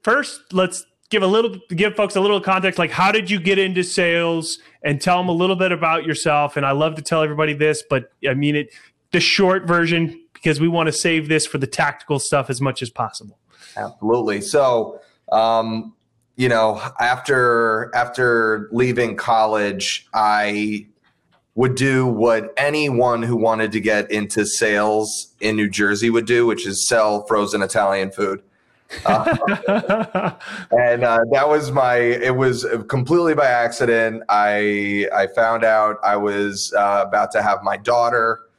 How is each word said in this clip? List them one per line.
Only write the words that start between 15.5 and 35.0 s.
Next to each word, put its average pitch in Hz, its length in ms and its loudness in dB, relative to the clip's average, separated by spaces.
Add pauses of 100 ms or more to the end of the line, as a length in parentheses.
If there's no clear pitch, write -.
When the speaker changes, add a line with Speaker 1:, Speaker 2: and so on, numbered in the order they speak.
Speaker 2:
you 127 140 0
know, 110 320 2 (180)
after, 120 960 2
after 117 800 2
leaving 120 420 0
college, 107 960 0
I 104 760 0 (680)
would 123 200 2
do 131 300 2
what 113 520 0
anyone 131 640 0
who 117 140 -2
wanted 110 340 0
to 110 80 -2
get 104 320 0
into 107 340 -2
sales 107 960 -2
in 107 160 -2
New 104 140 0
Jersey 104 400 0
would 117 160 0
do, 120 200 2
which 107 220 -2
is 98 200 -6
sell 107 380 0
frozen 104 360 0
Italian 98 500 0
food. 95 320 -4 (600)
Uh, 220 200 0 (420)
Speaker 1:
<laughs> 202 680 -2 (360)
Speaker 2:
and, 120 340 2
uh, 117 140 4 (120)
that 135 160 4
was 151 240 0
my, 127 240 2
it 120 400 0
was 127 300 0 (240)
completely 156 440 2
by 143 120 2
accident. 117 840 0
I, 104 880 0